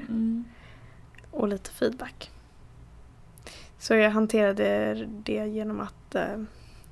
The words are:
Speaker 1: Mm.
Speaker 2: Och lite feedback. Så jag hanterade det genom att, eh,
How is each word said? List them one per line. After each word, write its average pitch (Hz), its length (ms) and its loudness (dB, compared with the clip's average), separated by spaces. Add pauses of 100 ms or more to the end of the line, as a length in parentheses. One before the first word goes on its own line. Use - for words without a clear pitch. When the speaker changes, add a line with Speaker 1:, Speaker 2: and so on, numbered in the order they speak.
Speaker 1:
Mm. 226 360 0 (840)
Speaker 2:
Och 214 160 0
lite 202 240 -4
feedback. - 600 -4 (1500)
Så - 180 2
jag 214 160 8
hanterade 214 840 4 (120)
det 214 420 -4
genom 214 320 -4
att, - 360 -8
eh, 185 220 -2 (540)